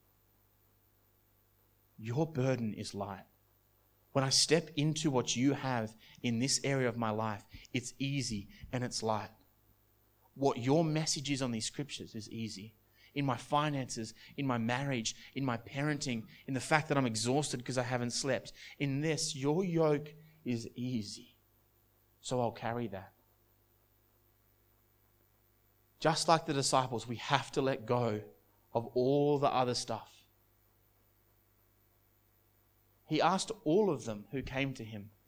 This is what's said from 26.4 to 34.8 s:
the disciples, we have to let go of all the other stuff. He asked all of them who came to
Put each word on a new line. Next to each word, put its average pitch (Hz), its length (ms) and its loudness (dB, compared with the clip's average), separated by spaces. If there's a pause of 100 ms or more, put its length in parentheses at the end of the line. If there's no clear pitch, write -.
the 160 80 -2
disciples, 131 540 0
we 120 100 -6
have - 360 -2
to - 100 0
let 135 240 -2
go 117 360 0 (520)
of 120 140 0
all 143 500 4
the 135 100 2
other 123 260 2
stuff. - 520 -8 (2750)
He 151 160 2
asked - 280 2 (140)
all 190 240 4
of 131 160 0
them 104 260 -6
who 135 120 -4
came 131 320 -4
to 117 100 -10